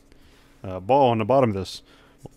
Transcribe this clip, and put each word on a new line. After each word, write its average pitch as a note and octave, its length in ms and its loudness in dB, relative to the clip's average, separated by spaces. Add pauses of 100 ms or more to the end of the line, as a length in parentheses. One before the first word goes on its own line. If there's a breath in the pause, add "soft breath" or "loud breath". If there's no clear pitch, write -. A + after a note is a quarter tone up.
(640 soft breath)
uh, F#2 160 -10
ball B2+ 300 2
on A2+ 80 0
the A2 80 -2
bottom B2+ 240 2
of G2 60 -4
this. - 260 -10 (540 soft breath)